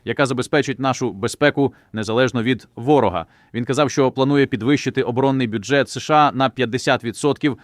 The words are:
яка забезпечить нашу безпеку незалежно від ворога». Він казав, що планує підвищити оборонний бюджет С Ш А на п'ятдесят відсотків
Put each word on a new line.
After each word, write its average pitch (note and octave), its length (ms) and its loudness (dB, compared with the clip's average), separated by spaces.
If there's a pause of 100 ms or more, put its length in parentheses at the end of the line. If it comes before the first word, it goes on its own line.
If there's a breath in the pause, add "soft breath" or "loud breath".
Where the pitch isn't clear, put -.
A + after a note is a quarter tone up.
яка A#2 200 -2
забезпечить B2+ 540 -2
нашу B2+ 340 -2
безпеку C3 600 0 (200 soft breath)
незалежно A2+ 500 0
від A#2+ 320 -2
ворога». A#2 500 2 (280 soft breath)
Він A#2+ 120 -6
казав, C3+ 260 0
що C3+ 200 2
планує C#3 340 2
підвищити C3 580 0
оборонний C3 440 0
бюджет A2+ 420 0
С - 100 -10
Ш - 160 0
А - 160 6
на C3 180 0
п'ятдесят B2 540 -2
відсотків C3+ 600 -2